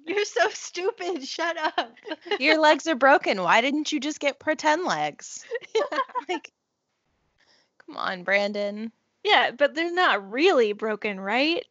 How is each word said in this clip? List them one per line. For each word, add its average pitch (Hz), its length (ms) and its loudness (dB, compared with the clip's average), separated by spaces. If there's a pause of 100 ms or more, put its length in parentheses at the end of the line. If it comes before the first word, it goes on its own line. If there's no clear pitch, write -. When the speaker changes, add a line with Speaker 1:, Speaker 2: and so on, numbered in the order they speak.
Speaker 1:
you're 403 200 -2
so 381 240 0
stupid. 349 760 -8
Shut 330 300 -6
up." 311 360 -4 (240)
<laughs> 349 220 -6
Speaker 2:
"Your 311 220 4
legs 311 260 6
are 320 80 0
broken. 269 480 4
Why 180 200 4
didn't 294 280 -2
you 302 100 -2
just 302 200 -8
get 277 180 -2
pretend 311 460 0
legs?" 151 680 -4
Speaker 3:
<laughs> - 240 -10
Yeah. 453 80 2 (100)
Speaker 2:
<laughs> - 60 -4 (300)
Like, 349 240 -8 (1300)
come 320 100 -16
on, 185 260 -6
Brandon. 202 720 -2 (320)
Speaker 3:
Yeah, 359 280 4
but 262 220 0
they're 339 200 -4
not 214 360 0
really 247 440 2
broken, 208 440 -6
right? 254 520 -2